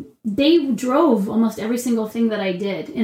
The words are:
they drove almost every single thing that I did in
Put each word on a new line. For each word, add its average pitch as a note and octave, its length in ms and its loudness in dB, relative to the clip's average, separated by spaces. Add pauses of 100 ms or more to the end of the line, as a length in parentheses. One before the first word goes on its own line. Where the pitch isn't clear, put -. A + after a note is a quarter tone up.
(260)
they C#4+ 460 2
drove B3 580 2
almost A3 280 0
every A#3 200 -4
single A3+ 280 -2
thing A#3 220 0
that G#3+ 120 -2
I F#3+ 120 -2
did F#3 380 -6
in A#3+ 140 -4